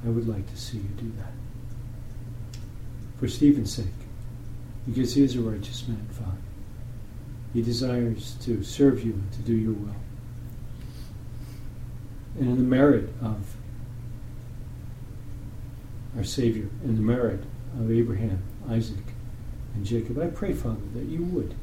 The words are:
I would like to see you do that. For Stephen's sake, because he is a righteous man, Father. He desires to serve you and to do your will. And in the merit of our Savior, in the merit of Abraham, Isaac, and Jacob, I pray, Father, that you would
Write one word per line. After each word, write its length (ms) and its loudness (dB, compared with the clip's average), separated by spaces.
I 40 2
would 180 4
like 240 -2
to 60 -8
see 200 -6
you 60 -4
do 200 -4
that. 140 -6
For 80 2
Stephen's 460 6
sake, 120 -2
because 280 2
he 80 10
is 120 6
a 60 2
righteous 460 -2
man, 240 -4
Father. 260 -4
He 100 4
desires 800 2
to 220 0
serve 400 6
you 100 2
and 200 -2
to 60 -4
do 160 2
your 180 4
will. 220 -2
And 100 4
in 80 4
the 60 6
merit 460 8
of 320 0
our 80 -2
Savior, 460 2
in 120 4
the 60 4
merit 420 4
of 120 2
Abraham, 520 4
Isaac, 280 2
and 100 -2
Jacob, 360 0
I 80 2
pray, 260 0
Father, 260 0
that 120 -2
you 180 -2
would 400 0